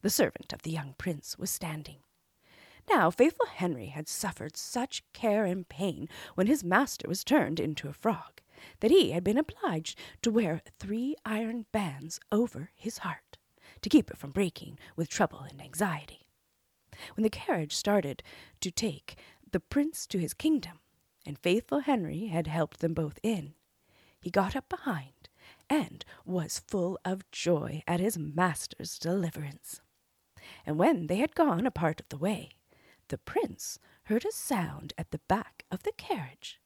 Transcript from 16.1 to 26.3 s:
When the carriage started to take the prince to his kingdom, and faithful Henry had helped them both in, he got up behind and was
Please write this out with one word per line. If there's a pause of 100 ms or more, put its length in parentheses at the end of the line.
When
the
carriage
started (380)
to
take (340)
the
prince
to
his
kingdom, (460)
and
faithful
Henry
had
helped
them
both
in, (640)
he
got
up
behind (400)
and (200)
was